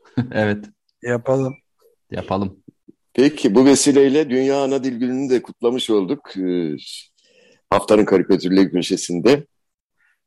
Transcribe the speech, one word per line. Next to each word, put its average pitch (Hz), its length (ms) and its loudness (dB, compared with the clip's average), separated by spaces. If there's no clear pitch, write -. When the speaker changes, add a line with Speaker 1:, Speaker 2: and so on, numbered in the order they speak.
Speaker 1:
<laughs> - 160 -6
Evet. 104 320 -2
Speaker 2:
Yapalım. 131 520 -4
Speaker 1:
Yapalım. 95 480 -6
Speaker 3:
Peki, 147 400 2
bu 127 100 6
vesileyle 139 680 4
Dünya 131 260 0
Ana 135 280 -2
Dil 123 140 -6
Günü'nü 127 320 -4
de 120 120 0
kutlamış 120 480 -4
olduk. 104 460 -2
Ee, 90 400 -4
haftanın 104 340 2
karikatürleri 92 640 2
köşesinde. 90 760 -2